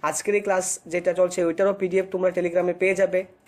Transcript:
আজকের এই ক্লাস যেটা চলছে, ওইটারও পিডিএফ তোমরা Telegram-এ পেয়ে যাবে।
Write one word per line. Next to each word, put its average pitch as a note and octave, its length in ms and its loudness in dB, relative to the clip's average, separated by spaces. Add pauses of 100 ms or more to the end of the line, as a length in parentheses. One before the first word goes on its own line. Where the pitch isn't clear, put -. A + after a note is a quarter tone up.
আজকের G#3 300 -2
এই G3+ 60 -4
ক্লাস F#3 200 0 (280)
যেটা F3 260 0
চলছে, F3+ 200 2 (100)
ওইটারও F#3+ 320 2
পিডিএফ F#3 320 0
তোমরা F#3 240 0
Telegram-এ F3 440 0
পেয়ে F#3+ 200 2
যাবে। F#3 180 2 (280)